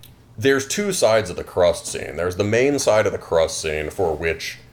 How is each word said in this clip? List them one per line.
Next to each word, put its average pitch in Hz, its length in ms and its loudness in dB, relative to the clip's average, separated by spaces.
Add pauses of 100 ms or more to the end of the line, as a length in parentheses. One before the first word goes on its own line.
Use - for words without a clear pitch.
(380)
there's 135 280 2
two 208 260 -4
sides 110 360 2
of 90 80 -10
the - 80 -8
crust 87 420 2
scene. 69 300 -10
There's 90 200 -2
the 101 80 0
main 123 340 2
side 110 280 4
of 95 60 -2
the - 60 -4
crust 80 420 0
scene 78 300 -4
for 82 240 -2
which 82 440 -6 (140)